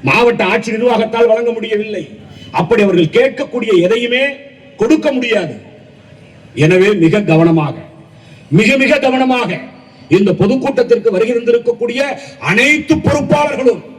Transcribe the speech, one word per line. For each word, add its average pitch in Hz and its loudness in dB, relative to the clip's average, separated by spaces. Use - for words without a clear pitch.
மாவட்ட 226 2
ஆட்சி 214 -4
நிர்வாகத்தால் 226 0
வழங்க 233 0
முடியவில்லை. 214 -6
அப்படி 175 0
அவர்கள் 170 0
கேட்கக்கூடிய 240 -2
எதையுமே 240 0
கொடுக்க 302 2
முடியாது. 208 -4
எனவே 185 4
மிக 202 2
கவனமாக, 160 2
மிக 226 2
மிக 277 2
கவனமாக 254 0
இந்த 196 2
பொதுக்கூட்டத்திற்கு 240 0
வருகை 220 0
தந்திருக்கக்கூடிய 233 -2
அனைத்து 294 0
பொறுப்பாளர்களும் 277 0